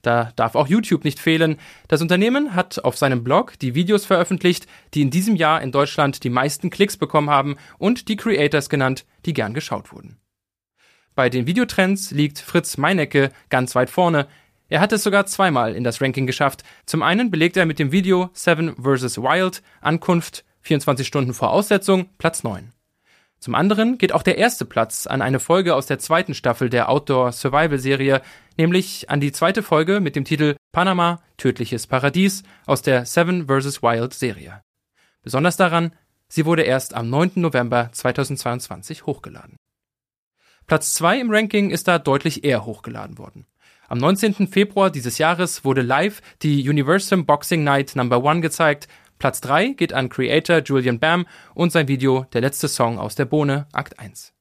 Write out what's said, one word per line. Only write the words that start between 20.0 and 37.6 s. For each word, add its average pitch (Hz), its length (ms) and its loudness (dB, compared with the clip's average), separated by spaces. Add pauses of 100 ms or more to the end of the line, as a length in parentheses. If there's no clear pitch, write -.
vierundzwanzig 139 480 -2
Stunden 127 260 -2
vor - 160 -2
Aussetzung 196 680 0
Platz - 260 -4
neun. 107 280 -8 (680)
Zum 120 140 -8
anderen 214 440 2
geht - 140 0
auch - 120 0
der 180 120 2
erste 226 280 0
Platz - 420 -4
an 135 160 -2
eine 127 160 0
Folge 170 380 2
aus 135 100 -2
der 135 140 -4
zweiten 165 340 -2
Staffel 123 340 -2
der 120 200 0
Outdoor-Survival-Serie, 135 1300 0 (360)
nämlich 175 520 0
an 143 120 0
die 143 100 0
zweite 196 320 0
Folge 170 380 2
mit 151 160 -2
dem 139 80 -2
Titel 147 320 0 (160)
Panama, 175 500 0 (140)
tödliches 123 500 -2
Paradies 143 560 0 (240)
aus 135 160 0
der 123 240 2
Seven 170 400 0
versus 135 340 -2
Wild-Serie. 117 800 -2 (600)
Besonders 147 340 0
daran, 170 360 2 (340)
sie 156 200 -2
wurde 165 160 2
erst 131 320 0
am 117 140 -6
neunten 170 320 0
November 123 520 0